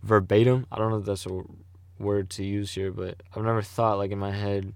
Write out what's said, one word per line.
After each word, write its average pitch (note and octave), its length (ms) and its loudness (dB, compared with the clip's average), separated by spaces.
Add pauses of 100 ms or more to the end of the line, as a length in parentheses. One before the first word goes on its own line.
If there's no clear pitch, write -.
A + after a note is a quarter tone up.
verbatim. A2 680 6
I - 40 -8
don't A2 140 0
know A2 80 -2
if G2 60 -6
that's G2 220 -4
a F#2 40 -6
w-, F#2 260 -8 (420)
word G2+ 320 -2
to G2 140 -8
use G2+ 300 -4
here, F#2+ 160 -4
but F#2 320 -8 (120)
I've A2 100 -4
never A2+ 180 2
thought, G#2+ 360 0
like, G2+ 120 -2
in G2+ 80 -4
my G2 140 -4
head G2+ 440 -4